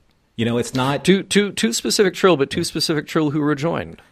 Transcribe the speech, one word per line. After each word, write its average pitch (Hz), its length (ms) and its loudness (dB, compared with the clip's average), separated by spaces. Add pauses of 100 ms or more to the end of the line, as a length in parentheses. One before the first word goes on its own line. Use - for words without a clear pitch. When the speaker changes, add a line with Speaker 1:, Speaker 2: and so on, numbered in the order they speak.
(360)
Speaker 1:
You 117 80 -2
know, 117 140 0
it's 117 160 -4
not 135 320 -2
Speaker 2:
Two, 190 180 4
two, 202 300 0
two 226 180 -2
specific 208 420 0
Trill, 180 220 4
but 135 140 0
two - 160 -4
specific 156 420 -2
Trill 156 220 0
who 151 100 -2
rejoined. 147 640 -4 (100)